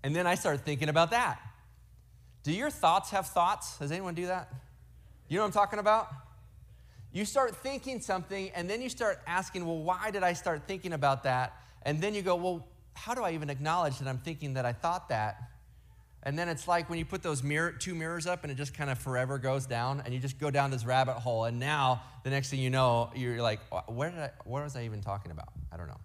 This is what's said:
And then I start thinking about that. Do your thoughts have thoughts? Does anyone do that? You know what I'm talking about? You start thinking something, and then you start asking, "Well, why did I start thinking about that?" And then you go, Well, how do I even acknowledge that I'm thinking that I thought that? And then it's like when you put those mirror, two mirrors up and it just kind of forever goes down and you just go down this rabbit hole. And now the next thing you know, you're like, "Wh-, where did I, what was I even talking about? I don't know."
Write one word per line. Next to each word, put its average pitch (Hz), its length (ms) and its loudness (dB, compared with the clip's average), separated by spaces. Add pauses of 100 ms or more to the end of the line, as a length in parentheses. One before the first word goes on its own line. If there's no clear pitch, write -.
And 143 120 0
then 175 120 2
I 180 80 6
start 147 260 0
thinking 147 280 0
about 165 220 6
that. 226 280 2 (1040)
Do 147 80 0
your 254 200 0
thoughts 185 400 4
have 190 160 0
thoughts? 185 500 2
Does 143 140 -4
anyone 180 240 -4
do 180 120 -2
that? 185 240 -4 (760)
You 160 100 0
know 214 60 4
what 208 40 4
I'm 190 60 -2
talking 208 260 4
about? 214 300 6 (1000)
You 208 140 -2
start 233 320 2
thinking 262 440 -6
something, 190 500 -4
and 175 180 -4
then 226 120 -2
you 254 80 -4
start 220 380 -2
asking, 180 380 -2
"Well, 165 140 -2
why 180 320 0
did 196 120 0
I 175 100 4
start 160 340 -2
thinking 185 260 -4
about 139 300 2
that?" 127 380 0 (220)
And 147 180 0
then 208 120 0
you 202 80 -2
go, 175 140 4
Well, 175 320 -2 (260)
how - 200 -8
do 240 100 -2
I 175 100 0
even 151 160 -4
acknowledge 147 500 0
that 135 80 -4
I'm 127 120 -2
thinking 143 360 -6
that 127 100 0
I 120 80 2
thought - 360 -2
that? 107 280 0 (840)
And 143 140 -2
then 175 120 0
it's 156 180 -4
like 175 220 2
when 170 100 -2
you 160 60 -2
put 190 180 -6
those 147 180 0
mirror, 151 300 0
two 170 240 -6
mirrors 165 320 -4
up 180 160 -2
and 143 80 -6
it 135 40 -6
just 139 200 -8
kind 143 160 -4
of 123 80 -2
forever 131 400 0
goes 131 260 0
down 131 400 -2
and 123 80 -4
you 127 60 -2
just 131 200 -4
go 143 120 0
down 139 180 4
this 120 160 -2
rabbit 127 300 4
hole. 117 300 0
And 120 140 -2
now 135 440 2 (200)
the 131 60 -2
next 135 200 0
thing 135 100 -2
you 131 100 2
know, 120 460 6
you're 120 260 -2
like, 110 180 2 (120)
"Wh-, 90 200 -4
where 143 200 -2
did 175 80 -10
I, 147 120 -6 (120)
what 131 200 -4
was 139 120 -8
I 120 100 -4
even 107 160 -6
talking 98 300 -6
about? - 180 -12 (220)
I 82 60 -12
don't 85 100 -8
know." - 180 -12